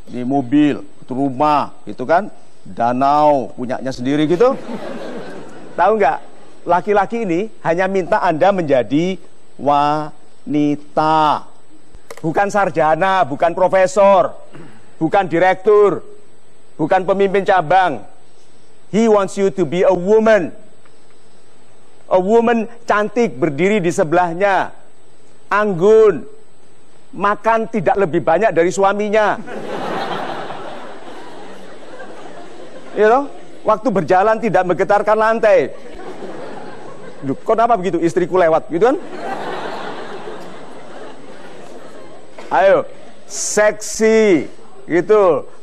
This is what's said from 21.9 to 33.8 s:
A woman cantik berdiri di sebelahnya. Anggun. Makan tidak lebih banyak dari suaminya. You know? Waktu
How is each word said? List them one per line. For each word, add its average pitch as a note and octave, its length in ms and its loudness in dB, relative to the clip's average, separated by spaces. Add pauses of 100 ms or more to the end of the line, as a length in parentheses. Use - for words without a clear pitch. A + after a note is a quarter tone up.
A F#3 80 4
woman A3+ 480 2 (160)
cantik G#3 520 0
berdiri D3+ 440 0
di E3+ 160 0
sebelahnya. F3 800 2 (760)
Anggun. G#3 760 4 (880)
Makan A3 560 0
tidak F#3+ 240 0
lebih E3+ 320 0
banyak F#3 240 4
dari E3+ 240 2
suaminya. G3+ 640 2 (3500)
You G3+ 100 4
know? C4+ 240 4 (360)
Waktu G#3+ 240 2